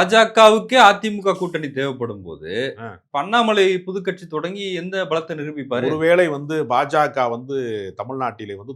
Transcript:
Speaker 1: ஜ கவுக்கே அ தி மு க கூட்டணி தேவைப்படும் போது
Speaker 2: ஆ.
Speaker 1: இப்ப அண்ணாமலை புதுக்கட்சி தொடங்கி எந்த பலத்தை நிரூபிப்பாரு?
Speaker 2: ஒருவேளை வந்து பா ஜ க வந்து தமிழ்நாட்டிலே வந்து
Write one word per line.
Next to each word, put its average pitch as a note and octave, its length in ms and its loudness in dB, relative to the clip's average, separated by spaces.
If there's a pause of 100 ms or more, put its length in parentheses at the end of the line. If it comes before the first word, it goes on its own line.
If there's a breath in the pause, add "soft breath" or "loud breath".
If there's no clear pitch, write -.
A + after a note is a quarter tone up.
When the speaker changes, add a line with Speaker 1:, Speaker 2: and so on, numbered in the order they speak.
Speaker 1:
ஜ G3+ 180 4 (120)
கவுக்கே A3 480 6
அ G#3 180 10
தி A3 120 -6
மு G#3 120 -8
க F#3+ 120 2
கூட்டணி E3+ 360 -4
தேவைப்படும் A#2+ 560 -6
போது D#2+ 240 -14 (280)
Speaker 2:
ஆ. A2+ 140 -14
Speaker 1:
இப்ப - 280 -12
அண்ணாமலை G#3+ 440 2 (200)
புதுக்கட்சி F#3 420 -8
தொடங்கி E3+ 380 -6 (100)
எந்த F3+ 300 -8
பலத்தை D#3+ 320 -4
நிரூபிப்பாரு? C#3 520 -6
Speaker 2:
ஒருவேளை E3 400 4
வந்து D3 280 -6 (100)
பா B2 180 2
ஜ D3+ 180 0 (100)
க B2+ 160 0
வந்து B2+ 280 -6 (400)
தமிழ்நாட்டிலே A2 600 -8
வந்து A2+ 200 -16